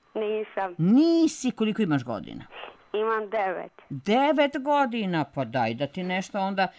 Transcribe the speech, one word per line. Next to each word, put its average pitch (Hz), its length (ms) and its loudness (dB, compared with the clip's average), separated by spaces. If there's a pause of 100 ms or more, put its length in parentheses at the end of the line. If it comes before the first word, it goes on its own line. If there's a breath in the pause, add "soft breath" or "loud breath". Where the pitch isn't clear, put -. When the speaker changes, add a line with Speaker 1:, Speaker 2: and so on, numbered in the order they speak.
(160)
Speaker 1:
Nisam. 208 640 -4
Speaker 2:
Nisi, 285 720 4
koliko 220 300 -2
imaš 147 220 2
godina? 92 420 -10 (480 loud breath)
Speaker 1:
Imam 220 360 -2
devet. 190 420 -4 (180)
Speaker 2:
Devet 269 760 2
godina, 233 600 0
pa 135 220 -4
daj 117 280 0
da 139 140 -2
ti 185 160 -8
nešto 185 360 -4
onda, 190 280 0 (100)